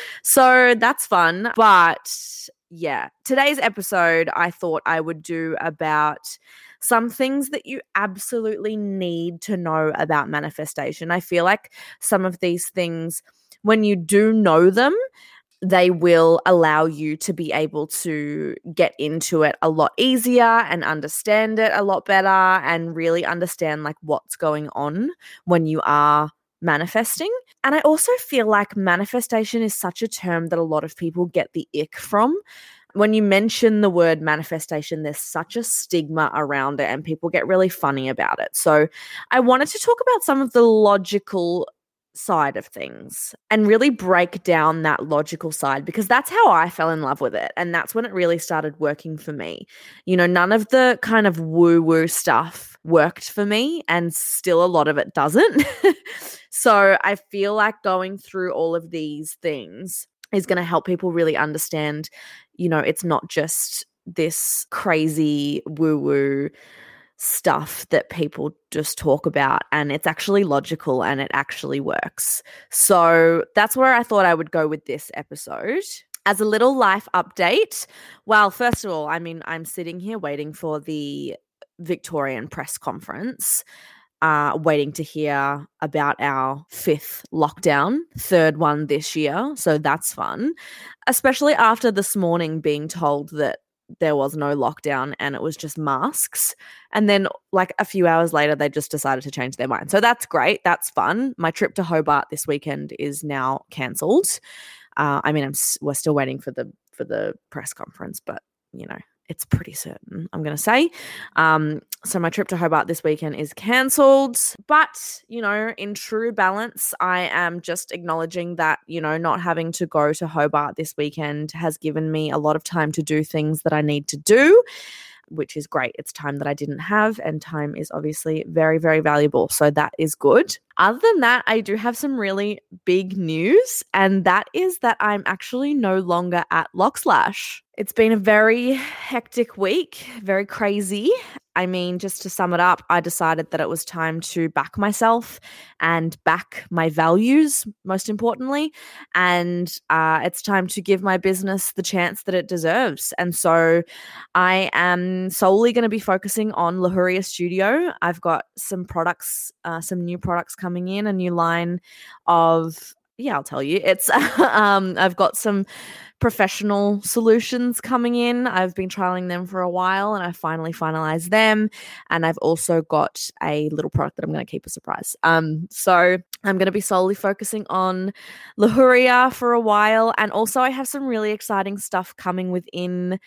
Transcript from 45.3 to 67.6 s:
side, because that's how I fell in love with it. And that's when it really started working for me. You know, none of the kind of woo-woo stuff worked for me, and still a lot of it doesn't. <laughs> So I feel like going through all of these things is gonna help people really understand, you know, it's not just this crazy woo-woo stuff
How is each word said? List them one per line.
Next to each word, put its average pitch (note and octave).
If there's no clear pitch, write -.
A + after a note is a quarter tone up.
side, C#3
because F#3
that's B3
how G#4
I E3+
fell E3
in D#3+
love C#3+
with C3
it. -
And F3
that's -
when A3+
it A3
really F3
started D#3
working D3+
for D3+
me. E2+
You F3+
know, F3
none F3+
of G#3+
the B3+
kind G#3+
of E3
woo-woo E3
stuff E3
worked E3
for G#3
me, B3+
and E3+
still -
a -
lot D#3+
of D3
it -
doesn't. A#3
<laughs> F#4
So G3+
I G3+
feel G3+
like G#3+
going F#3
through F#3
all E3
of E3
these D#3
things C#3
is G3
gonna F3+
help E3+
people F3+
really E3
understand, D3+
you F3
know, D#3
it's -
not E3
just -
this -
crazy D3+
woo-woo C#3+
stuff -